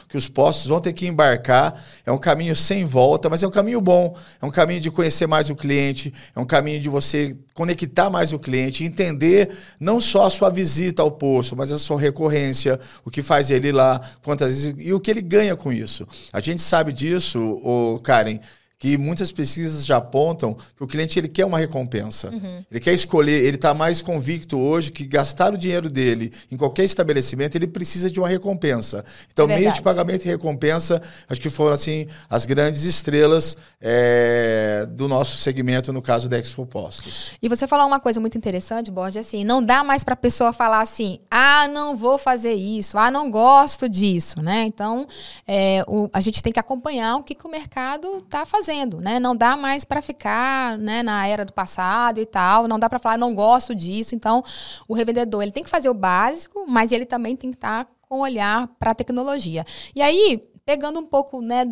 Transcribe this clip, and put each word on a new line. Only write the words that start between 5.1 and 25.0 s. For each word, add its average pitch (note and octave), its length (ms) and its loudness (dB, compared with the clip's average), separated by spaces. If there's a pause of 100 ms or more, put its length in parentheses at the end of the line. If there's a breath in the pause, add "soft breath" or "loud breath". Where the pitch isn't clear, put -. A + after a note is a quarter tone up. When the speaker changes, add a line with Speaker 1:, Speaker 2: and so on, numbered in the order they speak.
Speaker 1:
mais D#3 220 2
o C#3+ 80 -4
cliente, C#3 560 -2 (240 loud breath)
é - 20 -6
um C3 60 -2
caminho D3+ 360 2
de C#3+ 100 -4
você C#3+ 440 0 (200)
conectar E3+ 560 0
mais E3+ 240 -2
o C#3+ 40 -8
cliente, C3 460 -4
entender E3+ 640 2 (320 loud breath)
não G#3 200 0
só G3 260 4
a F#3+ 40 4
sua F#3+ 200 2
visita F3 500 -2
ao D3+ 100 4
posto, C3 460 0
mas C#3 160 -4
a D3+ 60 -4
sua D3 200 -2
recorrência, C#3+ 800 0 (280 loud breath)
o A#2+ 40 -12
que C#3+ 120 -6
faz C#3+ 280 2
ele C3+ 180 2
ir C#3+ 40 0
lá, C3 260 4 (240 loud breath)
quantas C#3+ 260 -2
vezes, C#3 300 -4
e D#3+ 140 -4
o F#3+ 80 0
que G#3 100 -4
ele G#3+ 120 0
ganha G3 340 2
com C3+ 160 -6
isso. A2 340 -6 (240 loud breath)
A G2+ 100 -6
gente E3 200 -4
sabe D#3+ 320 2
disso, D3 480 -2 (240)
ô A#2+ 380 0
Karen, A2 360 2 (380 soft breath)
que C#3 220 0
muitas E3 340 -4
pesquisas D#3 540 -4
já C#3 100 4
apontam C3 580 0 (220 loud breath)
que C#3+ 80 -10
o - 20 -10
cliente, D#3 320 -2
ele D#3+ 100 -2
quer F#3 180 0
uma F3+ 100 -2
recompensa. B2 720 -4
Speaker 2:
Uhum. F#3+ 420 -12
Speaker 1:
Ele A#2 100 -8
quer F3 120 2
escolher, D3+ 500 2
ele C#3 140 2
tá D3 160 2
mais E3 300 0
convicto D#3+ 560 -4
hoje D3+ 340 0
que C#3+ 140 -12